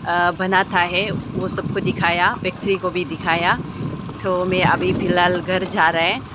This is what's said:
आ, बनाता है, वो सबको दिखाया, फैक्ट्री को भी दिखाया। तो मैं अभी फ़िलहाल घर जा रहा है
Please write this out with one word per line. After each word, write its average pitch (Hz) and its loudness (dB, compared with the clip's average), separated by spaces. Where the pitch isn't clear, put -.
आ, 175 2
बनाता 190 2
है, 180 2
वो - -4
सबको - -2
दिखाया, 175 2
फैक्ट्री - -2
को 180 -2
भी 180 -2
दिखाया। 170 0
तो 180 0
मैं 185 2
अभी 175 2
फ़िलहाल 180 2
घर 185 -2
जा 175 2
रहा 165 0
है 202 0